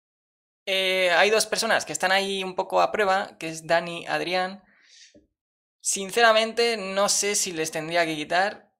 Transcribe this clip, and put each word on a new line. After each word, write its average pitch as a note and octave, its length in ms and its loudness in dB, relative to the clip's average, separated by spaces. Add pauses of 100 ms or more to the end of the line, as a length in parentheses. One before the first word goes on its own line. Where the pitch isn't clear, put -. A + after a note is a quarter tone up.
(640)
Eh, F#3+ 460 2
hay F3+ 180 6
dos G#3+ 160 2
personas F#3+ 400 0
que D#3 80 -8
están F#3 180 0
ahí G3 320 0
un F#3 120 -8
poco F#3 260 0
a E3+ 100 2
prueba, G3+ 460 0
que D#3+ 120 -8
es D#3+ 180 -12
Dani, E3+ 400 -2
Adrián. F3+ 560 -4 (1160)
Sinceramente, A3+ 1000 2
no F#3+ 300 0
sé G3+ 280 0
si F#3+ 160 -2
les D#3 200 -4
tendría E3 340 0
que D#3+ 100 -2
quitar. E3+ 640 -2